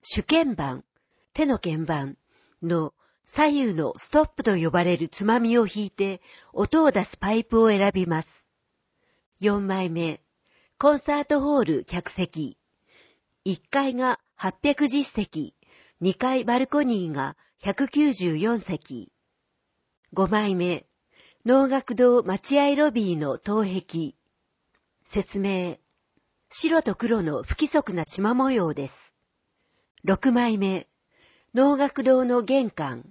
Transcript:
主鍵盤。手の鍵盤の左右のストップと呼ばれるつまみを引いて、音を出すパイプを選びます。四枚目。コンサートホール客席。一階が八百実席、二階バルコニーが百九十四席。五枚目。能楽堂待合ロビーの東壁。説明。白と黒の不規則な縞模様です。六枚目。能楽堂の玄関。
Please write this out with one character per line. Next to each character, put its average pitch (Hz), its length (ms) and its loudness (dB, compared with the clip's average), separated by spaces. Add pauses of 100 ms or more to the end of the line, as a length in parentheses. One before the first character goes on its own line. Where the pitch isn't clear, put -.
主 - 220 -6
鍵 302 320 2
盤。 135 280 -6 (480)
手 302 140 0
の 262 120 2
鍵 160 280 -4
盤 139 320 -6 (440)
の 165 320 -2 (320)
左 - 220 0
右 277 260 2
の 156 220 -2
ス - 140 -18
ト 302 160 4
ッ - 60 -10
プ - 120 -10
と 202 140 2
呼 165 120 0
ば 175 140 2
れ 175 140 2
る 165 100 -4
つ - 160 -10
ま 226 160 2
み 233 180 2
を 233 80 4
引 208 200 -6
い 190 60 -12
て、 196 300 -4 (300)
音 302 320 2
を 294 80 6
出 208 140 0
す - 100 -18
パ 196 160 -2
イ 226 140 0
プ 226 160 2
を 226 80 6
選 202 240 4
び 185 140 0
ま 160 160 -2
す。 - 260 -20 (920)
四 202 260 0
枚 190 240 -2
目。 165 320 -4 (560)
コ 294 180 4
ン 277 40 -4
サ 294 220 -2
ー - 20 -4
ト 294 160 0
ホ 285 220 2
ー - 20 2
ル 156 220 -2
客 175 240 -8
席。 160 480 -6 (880)
一 185 240 -6
階 277 240 -2
が 254 260 -2 (160)
八 - 260 -6
百 285 280 0
実 269 160 0
席、 - 500 -8 (460)
二 180 140 0
階 254 300 0
バ 240 120 2
ル 262 100 0
コ 294 140 0
ニ 214 280 -2
ー - 20 -6
が 139 240 -6 (240)
百 202 300 -4
九 285 240 2
十 170 240 -2
四 220 240 -2
席。 - 500 -10 (1040)
五 190 140 2
枚 202 280 0
目。 175 300 -2 (600)
能 269 220 4
楽 254 260 -2
堂 247 300 4
待 202 340 -2
合 285 180 4
ロ 294 160 2
ビ 208 240 0
ー - 20 -4
の 147 200 -4
東 196 440 -2
壁。 165 340 -8 (880)
説 - 380 -6
明。 185 360 -4 (720)
白 320 340 0
と 190 120 -2
黒 226 260 -2
の 147 220 -4
不 - 120 -6
規 302 120 -2
則 262 260 0
な 170 120 -4
縞 208 280 -2
模 262 180 2
様 180 220 0
で 143 140 -8
す。 - 260 -20 (880)
六 220 280 0
枚 233 260 2
目。 190 300 -2 (680)
能 277 220 4
楽 269 280 -2
堂 254 200 4
の 247 200 0
玄 247 260 0
関。 131 420 -8